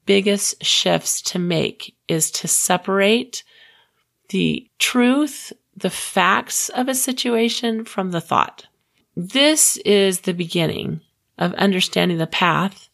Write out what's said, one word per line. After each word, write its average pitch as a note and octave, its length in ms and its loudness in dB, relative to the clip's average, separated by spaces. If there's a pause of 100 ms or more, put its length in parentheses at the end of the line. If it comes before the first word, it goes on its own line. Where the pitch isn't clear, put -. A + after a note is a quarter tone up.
biggest G3+ 580 0
shifts - 580 0
to - 180 -4
make, - 560 -2 (100)
is D#3+ 240 0
to - 160 -6
separate G3 960 0 (840)
the F3 500 -2
truth, B3+ 760 0 (240)
the F#3 140 -2
facts - 800 0
of B3+ 180 -2
a C4 60 -2
situation A#3 880 0
from F#3+ 260 -4
the E3+ 100 -2
thought. - 460 0 (500)
This C#4 600 2
is G3 420 2
the F#3 140 -2
beginning E3 680 -2 (360)
of F3 160 -2
understanding F3+ 640 0
the E3 80 0
path F3 680 0